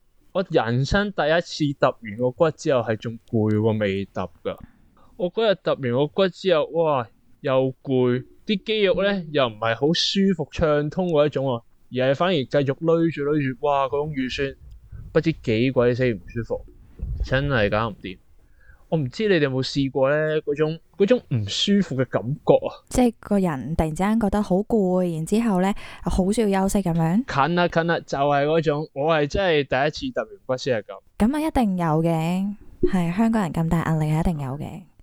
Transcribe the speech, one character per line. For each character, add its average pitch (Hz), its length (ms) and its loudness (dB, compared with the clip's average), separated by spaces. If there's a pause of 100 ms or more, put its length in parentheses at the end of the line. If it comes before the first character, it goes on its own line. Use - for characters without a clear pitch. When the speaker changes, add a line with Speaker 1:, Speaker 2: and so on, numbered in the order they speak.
(320)
Speaker 1:
我 190 160 -2
人 127 360 2
生 202 280 0
第 165 120 -2
一 156 160 2
次 - 240 -4 (140)
揼 131 220 2
完 107 160 -12
個 123 140 0
骨 160 220 2
之 - 200 -4
後 123 80 2
係 110 160 -2
仲 113 220 -10 (120)
攰 107 300 2
過 110 120 2
未 98 340 -2
揼 92 220 -8 (140)
㗎。 95 140 -8 (600)
我 175 160 -4
嗰 226 200 0
日 175 100 -2
揼 151 200 0
完 120 100 -2
個 139 140 2
骨 190 220 0
之 180 260 0
後， 147 180 2
哇， 151 340 0 (340)
又 131 420 0
攰， 127 420 2 (220)
啲 214 180 -2
肌 220 200 0
肉 185 180 2
呢， 196 200 0 (100)
又 143 160 2
唔 107 100 -8
係 113 160 0
好 143 180 0
舒 - 280 0 (160)
服 151 160 -6
暢 151 380 0
通 185 180 -2
嗰 151 180 4
一 - 20 -2
種 139 160 -2
喎， 123 180 -2 (400)
而 135 100 2
係 - 20 2
反 175 140 0
而 190 60 0
繼 131 140 -2
續 139 260 0
攣 165 380 2
住 147 100 -8
攣 143 300 0
住， 127 140 -6
哇， 139 200 2
嗰 123 40 -8
種 147 240 -4
乳 131 140 -2
酸 135 260 -4 (580)
不 - 80 4
知 165 120 0
幾 120 400 0
鬼 123 220 4
死 127 180 0
唔 95 160 -6
舒 117 180 -6
服， - 180 -6 (600)
真 135 240 0
係 113 200 2
搞 107 200 0
唔 98 140 -8
掂。 92 140 -12 (720)
我 165 100 0
唔 135 100 -2
知 220 180 -4
你 202 100 4
哋 - 20 2
有 143 100 2
冇 131 140 -2
試 135 280 -2
過 135 200 2
呢， 156 320 0
嗰 147 120 -4
種， 156 240 -2 (200)
嗰 196 80 4
種 240 120 4 (120)
唔 131 60 2 (120)
舒 202 320 2
服 135 160 -2
嘅 131 140 0
感 101 120 -2
覺 127 320 2 (120)
啊。 - 100 -8 (140)
Speaker 2:
即 - 140 0
係 233 160 2
個 202 180 -2
人 156 360 -2
突 170 100 2
然 160 60 -2
之 156 60 -8
間 214 240 0
覺 208 80 0
得 208 140 0
好 185 140 0
攰， 185 600 0
然 160 80 -6
之 208 160 0
後 196 220 2
呢， 196 100 2 (320)
好 185 260 0
需 214 200 0
要 190 180 2
休 - 0 - (100)
息 196 80 0
噉 165 80 0
樣。 170 300 2 (220)
Speaker 1:
近 170 80 0
啦， 175 140 2
近 170 180 0
啦， 165 140 0
就 - 180 -6
係 143 260 2
嗰 156 160 2
種， 151 320 -2
我 156 240 0
係 147 100 2
真 196 200 -2
係 175 60 4 (380)
第 143 160 -8
一 127 40 -4
次 120 100 -12
揼 110 60 -4
完 - 20 -20 (160)
骨 127 140 0
先 123 200 -2
係 104 40 -4
噉。 - 440 -2
Speaker 2:
噉 277 100 0
啊， 302 40 -2
一 311 100 -2
定 208 280 0
有 170 80 0 (160)
嘅， 170 540 0 (360)
係， 175 240 0
香 226 160 2
港 220 120 0
人 151 100 -4
咁 165 160 0
大 170 80 2
壓 160 180 0
力 156 160 0
係 156 80 2
一 - 40 0
定 165 160 0
有 135 180 -6
嘅。 135 240 -12 (200)